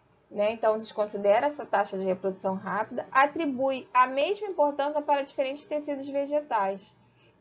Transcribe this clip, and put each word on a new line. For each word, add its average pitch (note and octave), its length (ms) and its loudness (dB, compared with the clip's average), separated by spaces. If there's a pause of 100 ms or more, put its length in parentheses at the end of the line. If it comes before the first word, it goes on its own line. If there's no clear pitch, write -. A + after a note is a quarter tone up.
(320)
né? G#3 200 2
Então, A3+ 260 2
desconsidera G#3+ 680 2
essa D4 180 -4
taxa G3+ 320 0
de F#3+ 80 -4
reprodução F#3+ 500 -2
rápida, G3 560 -6
atribui C4+ 840 2
a B3+ 140 6
mesma F4 400 -2
importância D4 540 0
para D4 200 2
diferentes C#4 440 -4
tecidos D4 420 -4
vegetais C#4 880 -2 (460)